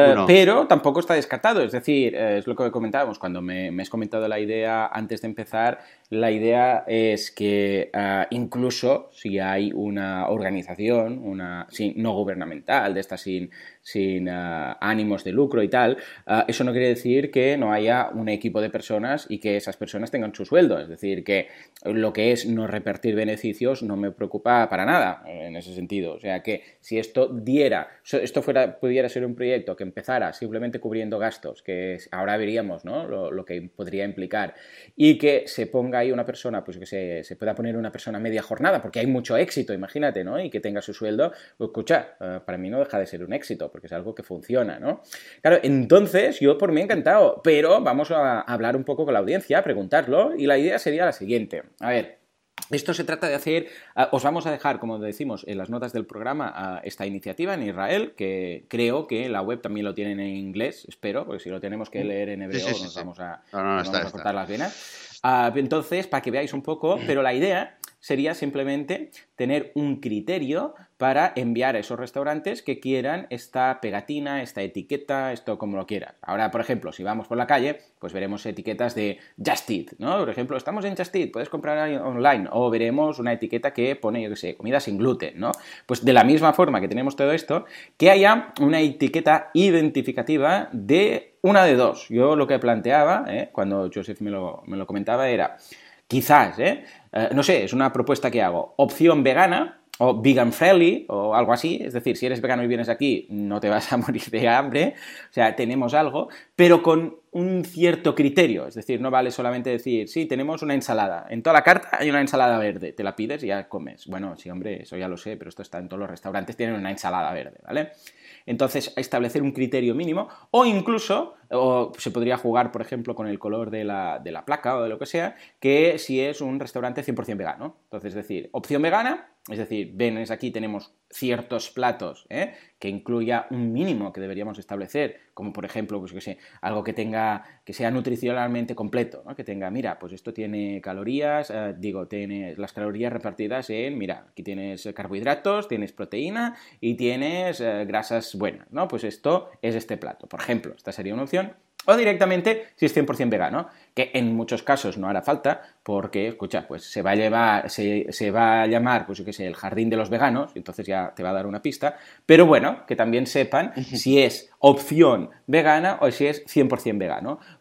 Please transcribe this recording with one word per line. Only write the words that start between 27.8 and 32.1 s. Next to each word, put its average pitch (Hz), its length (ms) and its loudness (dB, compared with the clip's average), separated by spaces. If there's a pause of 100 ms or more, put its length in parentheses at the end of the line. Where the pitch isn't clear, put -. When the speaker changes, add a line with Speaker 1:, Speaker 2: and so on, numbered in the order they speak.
Speaker 2:
so-, - 160 -4
esto 123 240 -2
fuera, 131 360 2
pudiera 127 320 0
ser 123 160 -4
un 123 80 -6
proyecto 120 420 -2
que - 80 -14
empezara 98 480 -4
simplemente 117 480 -8
cubriendo 110 380 -4
gastos, 104 440 -6
que 92 320 -6
es, 87 180 -14